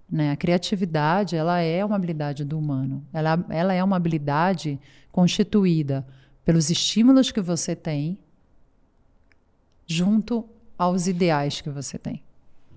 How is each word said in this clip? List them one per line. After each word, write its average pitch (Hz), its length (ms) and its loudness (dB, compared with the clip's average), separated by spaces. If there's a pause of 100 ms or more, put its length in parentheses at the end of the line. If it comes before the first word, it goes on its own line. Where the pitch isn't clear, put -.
(120)
Né? 151 200 0
A 143 40 -2
criatividade, 175 1000 0
ela 170 260 0
é 165 220 0
uma 214 120 -2
habilidade 151 500 -4
do 156 140 -4
humano. 139 520 -4
Ela, 160 380 0
ela 180 240 0
é 185 100 0
uma 196 120 2
habilidade 160 840 -2 (320)
constituída 165 960 2 (380)
pelos 165 260 4
estímulos 247 600 4
que 214 100 -4
você 170 340 -4
tem 160 440 -4 (1700)
junto 208 580 0 (320)
aos 180 300 0
ideais 165 540 0
que - 100 -10
você 139 260 -10
tem. - 240 -10 (560)